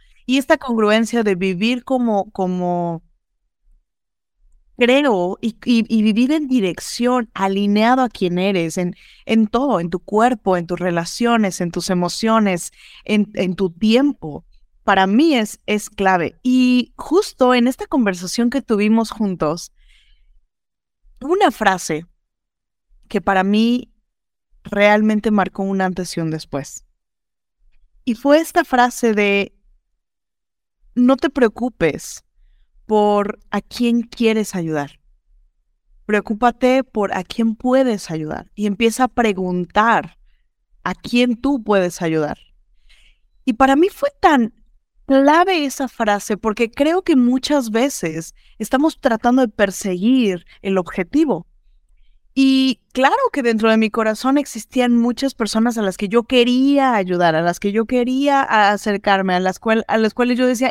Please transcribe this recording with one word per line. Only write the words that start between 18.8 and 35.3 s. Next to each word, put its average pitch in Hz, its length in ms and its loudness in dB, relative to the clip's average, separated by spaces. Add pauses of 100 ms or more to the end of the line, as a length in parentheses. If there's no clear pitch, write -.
juntos, 175 600 -4 (1500)
una 339 300 2
frase 175 560 -2 (1040)
que 202 120 -4
para 190 220 0
mí 226 500 0 (680)
realmente 208 680 2
marcó 196 320 -2
un 196 180 -4
antes 185 360 -4
y 175 40 -4
un 160 100 -4
después. 151 540 -10 (1200)
Y 240 100 -4
fue 285 240 4
esta 330 260 0
frase 240 480 0
de, 202 420 0 (1400)
"No 247 220 4
te 311 120 -2
preocupes 226 960 -2 (640)
por 208 540 0 (100)
a 202 100 -2
quién 233 420 -2
quieres 220 520 -2
ayudar. 156 460 -6 (1080)